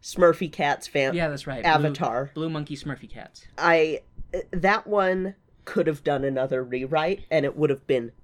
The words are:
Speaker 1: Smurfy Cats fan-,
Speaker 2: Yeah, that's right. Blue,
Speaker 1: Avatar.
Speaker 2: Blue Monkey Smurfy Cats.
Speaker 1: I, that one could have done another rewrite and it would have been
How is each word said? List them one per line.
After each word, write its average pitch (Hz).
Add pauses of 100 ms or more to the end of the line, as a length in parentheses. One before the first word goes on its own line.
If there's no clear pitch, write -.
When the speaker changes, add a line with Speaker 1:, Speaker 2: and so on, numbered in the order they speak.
Speaker 1:
Smurfy 170
Cats -
fan-, 135
Speaker 2:
Yeah, 170
that's 139
right. 131
Blue, 170
Speaker 1:
Avatar. 139
Speaker 2:
Blue 160
Monkey 151
Smurfy -
Cats. - (100)
Speaker 1:
I, 160 (500)
that 190
one 190 (300)
could 170
have 147
done 143
another 131
rewrite 135
and 156
it 139
would 147
have 135
been 120 (120)